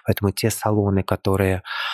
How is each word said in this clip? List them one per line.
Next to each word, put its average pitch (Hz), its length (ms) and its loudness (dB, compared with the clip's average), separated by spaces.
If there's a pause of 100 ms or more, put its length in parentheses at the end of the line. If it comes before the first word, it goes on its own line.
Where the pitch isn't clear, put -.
Поэтому 101 260 2
те 113 180 -2
салоны, 101 540 0
которые, 95 580 0 (320)